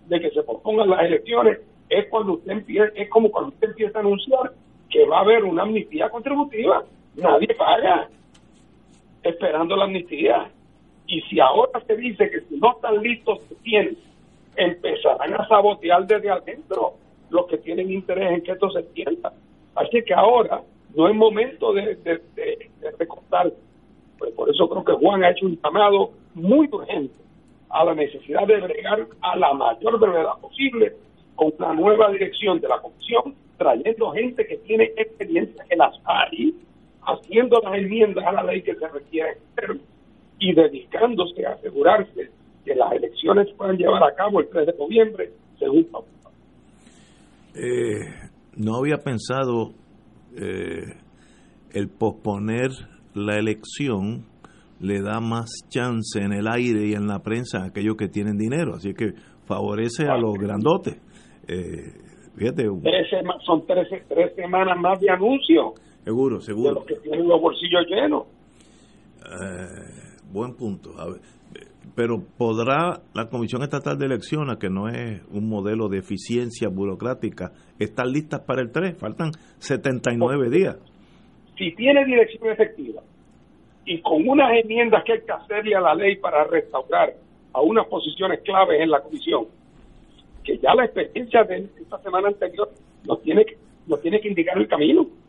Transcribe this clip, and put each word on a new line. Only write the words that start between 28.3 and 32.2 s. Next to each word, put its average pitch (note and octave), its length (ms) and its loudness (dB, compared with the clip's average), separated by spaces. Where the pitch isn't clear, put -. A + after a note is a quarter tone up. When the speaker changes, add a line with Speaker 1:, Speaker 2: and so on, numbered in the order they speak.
Speaker 1:
de G#3 140 6
bregar G3 460 -4
a F3+ 160 -2
la E3+ 160 4
mayor A3 480 0
brevedad F3+ 400 2
posible A#3 540 -2
con D#3 220 0
una E3 160 -4
nueva G#3 360 6
dirección F#3+ 500 -2